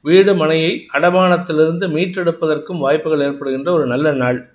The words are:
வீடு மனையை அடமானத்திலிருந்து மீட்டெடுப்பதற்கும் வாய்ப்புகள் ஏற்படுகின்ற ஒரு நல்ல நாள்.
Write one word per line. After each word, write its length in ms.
வீடு 300
மனையை 380
அடமானத்திலிருந்து 960
மீட்டெடுப்பதற்கும் 960
வாய்ப்புகள் 360
ஏற்படுகின்ற 520
ஒரு 140
நல்ல 260
நாள். 420